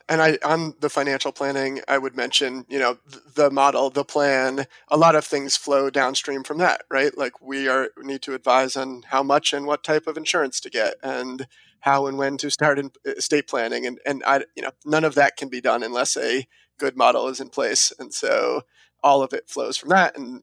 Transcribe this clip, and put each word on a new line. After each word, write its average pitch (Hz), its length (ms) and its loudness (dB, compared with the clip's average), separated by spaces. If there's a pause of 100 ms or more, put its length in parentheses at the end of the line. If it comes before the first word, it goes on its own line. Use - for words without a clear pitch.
(100)
And 160 100 2
I, 156 240 4
on 156 360 -2
the 147 100 -2
financial 139 420 -2
planning, 135 560 -4
I 139 80 2
would 131 180 -4
mention, 131 540 -4
you 139 100 -6
know, 123 200 0 (120)
th-, 117 120 -20 (120)
the 147 160 4
model, 139 380 4
the 139 160 -2
plan, 135 600 0 (220)
a 147 100 4
lot 165 160 8
of 151 100 2
things 139 320 -2
flow 139 320 0
downstream 135 560 -2
from 151 140 -6
that, 175 320 2
right? 139 260 0
Like, 131 240 -6
we 135 260 -6
are, 131 220 0 (140)
need 135 200 -8
to 135 120 -8
advise 131 420 2
on 131 300 -8
how 135 160 0
much 143 320 2
and 143 100 -6
what 147 200 -4
type 156 220 -2
of 156 120 -8
insurance 151 420 -2
to - 100 -12
get 107 320 0
and 131 440 -8 (340)
how 139 260 2
and 135 120 -6
when 139 200 -2
to 147 120 -8
start 143 280 2
in, 139 120 -8 (140)
estate 143 420 -2
planning. 120 400 -4
And, 123 180 -8
and 139 220 -4
I, 139 180 2 (100)
you - 80 -10
know, 135 80 -8 (140)
none 156 200 2
of 151 100 0
that 139 220 4
can 139 120 -10
be 123 120 -8
done 120 220 0
unless 120 340 -2
a 127 300 -2 (320)
good 135 180 -4
model 123 320 4
is 131 120 -8
in 131 80 -10
place. 120 500 0
And 127 140 -14
so 120 500 0 (400)
all 139 200 4
of 131 100 -4
it - 160 -8
flows 123 280 -6
from 143 140 -8
that. 180 260 4
And 127 260 -12